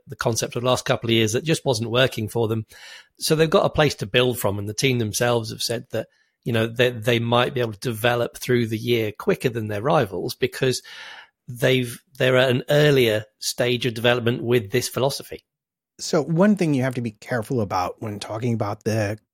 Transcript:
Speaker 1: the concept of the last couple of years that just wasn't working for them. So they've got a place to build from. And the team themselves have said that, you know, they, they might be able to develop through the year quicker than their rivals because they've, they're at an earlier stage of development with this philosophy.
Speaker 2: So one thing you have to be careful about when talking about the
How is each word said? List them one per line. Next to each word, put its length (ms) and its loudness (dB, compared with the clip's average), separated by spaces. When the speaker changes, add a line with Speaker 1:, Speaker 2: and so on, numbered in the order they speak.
Speaker 1:
the 80 -14
concept 400 -2
of 60 -4
the 80 0
last 160 0
couple 240 -2
of 40 4
years 200 4
that 100 -2
just 220 -2
wasn't 260 -2
working 380 0
for 180 0
them. 180 -2
So 160 0
they've 140 2
got 160 4
a 40 0
place 260 2
to 100 -8
build 340 2
from. 180 -2
And 100 -6
the 60 -8
team 260 0
themselves 520 0
have 100 -12
said 300 -4
that, 160 -6
you 80 -2
know, 120 2
they, 260 2
they 280 0
might 340 2
be 60 -2
able 140 -2
to 60 -16
develop 580 -2
through 300 2
the 100 -4
year 340 0
quicker 380 -2
than 180 -4
their 140 -4
rivals 520 -2
because 480 -2
they've, 520 0
they're 200 4
at 140 4
an 180 0
earlier 560 4
stage 460 -2
of 80 -2
development 480 0
with 300 0
this 160 0
philosophy. 560 -4
Speaker 2:
So 240 0
one 320 4
thing 180 2
you 100 0
have 120 -2
to 60 -4
be 100 -6
careful 480 -4
about 420 -2
when 160 -8
talking 360 -4
about 320 -4
the 340 -2